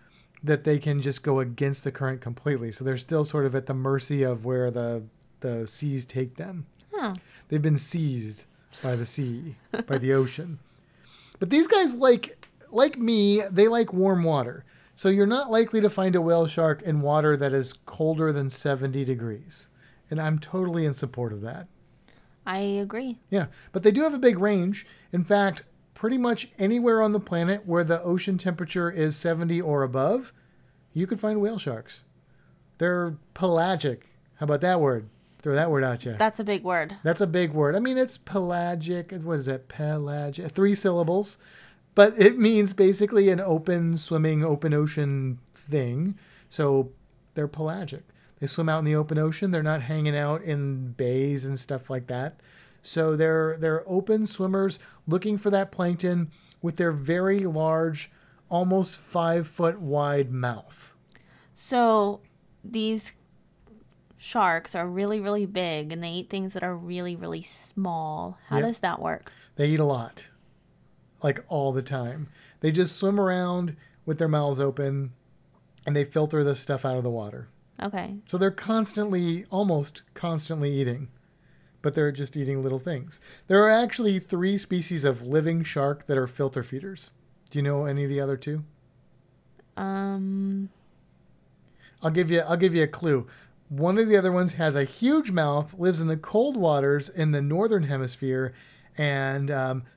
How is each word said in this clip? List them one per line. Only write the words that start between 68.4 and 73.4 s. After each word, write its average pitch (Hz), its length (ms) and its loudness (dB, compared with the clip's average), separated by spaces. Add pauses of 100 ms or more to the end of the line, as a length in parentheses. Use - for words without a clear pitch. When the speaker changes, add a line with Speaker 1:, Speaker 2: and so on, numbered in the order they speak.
Speaker 2:
How - 80 -4
Speaker 1:
Yep. 143 100 2
Speaker 2:
does 233 140 -4
that - 220 -4
work? - 320 -8 (240)
Speaker 1:
They 147 100 2
eat 156 140 2
a - 20 4
lot. 127 460 -4 (920)
Like, 143 280 -2
all 139 240 -2
the 131 80 -4
time. 131 480 -8 (320)
They 156 100 2
just 170 260 0
swim 202 220 2
around 180 560 0 (300)